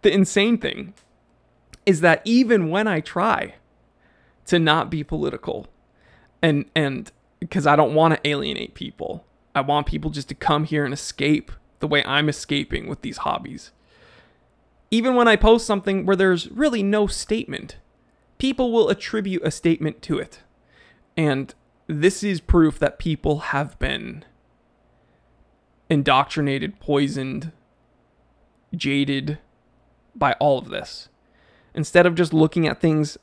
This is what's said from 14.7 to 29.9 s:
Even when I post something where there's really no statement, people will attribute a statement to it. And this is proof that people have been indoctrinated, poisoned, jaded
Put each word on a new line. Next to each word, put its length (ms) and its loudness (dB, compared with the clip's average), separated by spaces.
Even 240 2
when 140 6
I 80 6
post 300 4
something 400 -2
where 100 2
there's 340 2
really 320 -2
no 240 0
statement, 680 -6
people 340 -2
will 160 4
attribute 560 -4
a 60 0
statement 520 -2
to 160 -4
it. 240 -12
And 380 -2
this 360 0
is 180 -2
proof 380 4
that 200 -2
people 420 -2
have 380 -6
been 460 -8
indoctrinated, 920 0
poisoned, 720 -2
jaded 640 -2